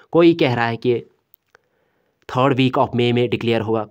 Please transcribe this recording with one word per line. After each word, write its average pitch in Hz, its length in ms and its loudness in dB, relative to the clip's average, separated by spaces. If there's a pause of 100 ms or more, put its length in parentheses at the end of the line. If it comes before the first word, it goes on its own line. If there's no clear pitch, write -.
(120)
कोई 170 220 6
कह 147 200 0
रहा 117 120 0
है 117 100 -4
कि 120 260 -2 (1300)
third 131 280 0
week 131 240 0
of 123 180 -2
May 120 160 2
में 120 160 0
डिक्लेयर 113 300 -2
होगा, 110 300 -4